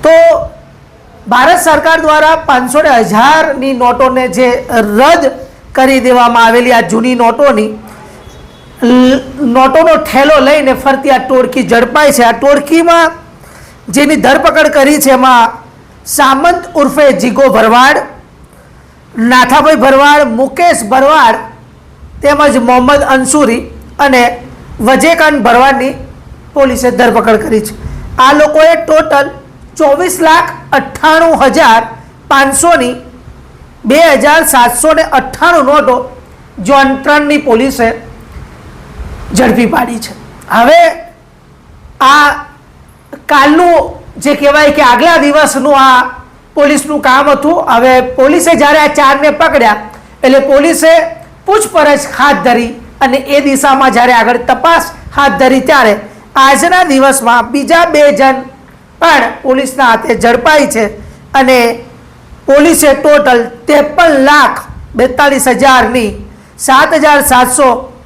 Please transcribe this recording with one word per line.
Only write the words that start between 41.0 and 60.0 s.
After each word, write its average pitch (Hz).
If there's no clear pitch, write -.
આ 285
કાલનું 302
જે 285
કહેવાય 294
કે 294
આગલા 277
દિવસનું 285
આ 262
પોલીસનું 285
કામ 277
હતું. 294
હવે 254
પોલીસે 285
જ્યારે 294
આ 302
ચારને 285
પકડ્યા 294
એટલે 269
પોલીસે 294
પૂછપરછ 320
હાથ 269
ધરી 240
અને 262
એ 277
દિશામાં 269
જ્યારે 240
આગળ 233
તપાસ 330
હાથ 285
ધરી 269
ત્યારે 254
આજના 320
દિવસમાં 262
બીજા 320
બે 294
જણ 269
પણ 311
પોલીસના 262
હાથે 226